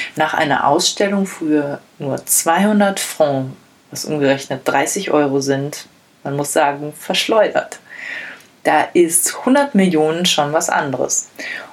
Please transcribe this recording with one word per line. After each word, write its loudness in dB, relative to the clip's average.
nach -2
einer 0
Ausstellung 0
für -2
nur -6
zweihundert 2
Francs, 0
was -10
umgerechnet 0
dreißig -2
Euro 2
sind, -2
man -4
muss -4
sagen, 0
verschleudert. 0
Da 4
ist 2
hundert 2
Millionen 2
schon 0
was 0
anderes. -2